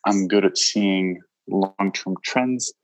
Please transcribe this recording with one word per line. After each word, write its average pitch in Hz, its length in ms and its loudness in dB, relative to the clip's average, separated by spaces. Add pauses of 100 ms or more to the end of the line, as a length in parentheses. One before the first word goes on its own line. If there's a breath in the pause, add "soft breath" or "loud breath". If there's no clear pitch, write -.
I'm 98 220 2
good 101 180 4
at 92 120 2
seeing 95 640 0 (260)
long-term 98 760 -2
trends 127 500 -2 (100)